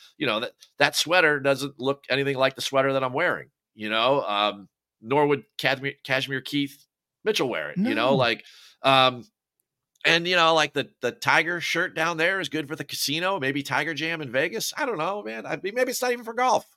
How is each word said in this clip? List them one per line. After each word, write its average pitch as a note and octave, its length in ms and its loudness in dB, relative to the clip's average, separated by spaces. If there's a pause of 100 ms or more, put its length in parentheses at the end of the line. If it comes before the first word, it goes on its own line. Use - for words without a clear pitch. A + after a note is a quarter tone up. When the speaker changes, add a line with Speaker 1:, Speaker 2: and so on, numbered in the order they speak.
(160)
Speaker 1:
You D3 100 -4
know, A2 140 0
that, A#2 120 -6 (260)
that C#3+ 180 4
sweater D#3 440 4
doesn't C#3 380 -2
look C3+ 300 -4
anything C3+ 300 0
like C3 180 2
the A#2+ 60 -8
sweater C3+ 320 0
that C3 100 0
I'm B2+ 80 -2
wearing, C3 380 -2 (240)
you G#2+ 160 -8
know, A#2+ 320 2
um, G2+ 460 0 (340)
nor C#3 240 2
would C#3+ 180 0 (140)
Cashmere, C3+ 360 -2 (100)
Cashmere C3 360 -2
Keith C#3+ 460 -6 (380)
Mitchell G3+ 260 0
wear D#2 200 -4
it, F3 140 -4
you B3 100 0
know, A#2 160 2
Speaker 2:
No. C#3 60 4
Speaker 1:
like, A#2 300 0 (360)
um, B2+ 420 4 (840)
and, E3+ 200 4
you F3+ 80 0
know, E3 200 6
like, D3+ 180 2
the, - 160 -2 (140)
the A#2+ 100 -2
Tiger E3 480 2
shirt E3+ 340 -4
down E3 220 -2
there F3+ 240 0
is D#3+ 80 -6
good D#3 180 -6
for D3 80 -10
the D3 100 -8
casino, F3 540 -4
maybe C#3 240 -2
Tiger D3 300 -2
Jam D#3+ 300 -6
in B2+ 100 -10
Vegas. F3 460 -2
I D4+ 80 -2
don't A3+ 100 -4
know, F#3+ 260 -4
man. A3 220 -12
I D#3 180 -6
mean, G3 120 -6
maybe B3+ 160 0
it's - 100 -4
not B3 120 0
even A#3+ 120 -6
for A3+ 80 -10
golf. A#3+ 340 2 (100)